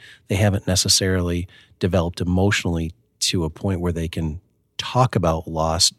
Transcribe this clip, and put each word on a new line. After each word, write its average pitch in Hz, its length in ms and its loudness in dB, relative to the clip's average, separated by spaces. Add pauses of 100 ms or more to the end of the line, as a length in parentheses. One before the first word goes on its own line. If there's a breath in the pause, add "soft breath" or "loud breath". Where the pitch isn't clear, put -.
(280 loud breath)
they 104 80 -2
haven't 95 320 2
necessarily 92 800 0 (320 soft breath)
developed 85 420 0
emotionally 87 720 0 (280)
to 87 240 -2
a 78 40 -2
point 95 300 -4
where 87 120 0
they 82 160 -4
can 80 340 -6 (360)
talk - 380 2
about 82 320 0
loss 80 520 2